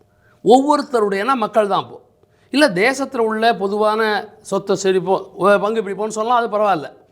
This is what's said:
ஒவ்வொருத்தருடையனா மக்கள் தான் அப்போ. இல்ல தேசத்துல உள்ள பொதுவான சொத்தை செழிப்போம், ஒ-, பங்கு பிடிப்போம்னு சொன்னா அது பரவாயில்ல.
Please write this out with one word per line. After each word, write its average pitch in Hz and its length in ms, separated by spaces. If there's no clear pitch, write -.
ஒவ்வொருத்தருடையனா 240 920
மக்கள் 214 320
தான் 175 160
அப்போ. 120 200
இல்ல 285 180
தேசத்துல 254 500
உள்ள 220 380
பொதுவான 214 720
சொத்தை 196 420
செழிப்போம், 185 520
ஒ-, 202 240
பங்கு 214 240
பிடிப்போம்னு 196 260
சொன்னா 220 260
அது 220 240
பரவாயில்ல. 180 340